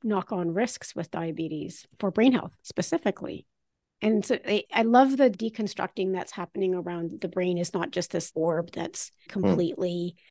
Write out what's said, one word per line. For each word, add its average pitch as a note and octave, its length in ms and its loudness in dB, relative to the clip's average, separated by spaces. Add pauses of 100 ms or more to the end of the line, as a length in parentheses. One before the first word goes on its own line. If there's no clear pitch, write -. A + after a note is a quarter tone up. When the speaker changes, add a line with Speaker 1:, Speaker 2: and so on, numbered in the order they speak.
Speaker 1:
knock-on F#3 500 0
risks - 420 -4
with E3 140 -6
diabetes E3 800 -6 (100)
for G3 140 0
brain A#3 200 6
health A#3+ 200 0 (100)
specifically. - 840 -2 (540)
And G#3+ 220 2
so - 220 0
I, G#3 260 0
I A#3 120 2
love B3+ 340 6
the C4 140 8
deconstructing G3 800 -4
that's F3+ 180 -4
happening F#3 440 -2
around F3 440 -6
the F#3+ 80 -6
brain F3+ 300 0
is F3 160 -2
not F3+ 180 -2
just F3+ 200 -4
this - 240 -4
orb E3 360 0
that's - 400 -8 (140)
Speaker 2:
Hmm. - 160 -4
Speaker 1:
completely F3 760 0 (160)